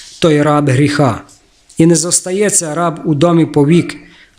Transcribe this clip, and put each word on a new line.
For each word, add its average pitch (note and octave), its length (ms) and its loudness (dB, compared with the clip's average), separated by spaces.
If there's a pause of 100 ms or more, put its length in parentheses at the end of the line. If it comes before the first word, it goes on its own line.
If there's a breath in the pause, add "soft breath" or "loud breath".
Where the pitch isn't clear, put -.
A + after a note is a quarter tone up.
(200 loud breath)
той D3+ 220 2
раб D3 280 0
гріха. C3+ 520 0 (560)
І D#3+ 80 4
не E3+ 100 4
зостається F3 800 -4
раб E3+ 300 -4
у D#3+ 80 0
домі E3 320 2
повік, D3 500 0 (440 loud breath)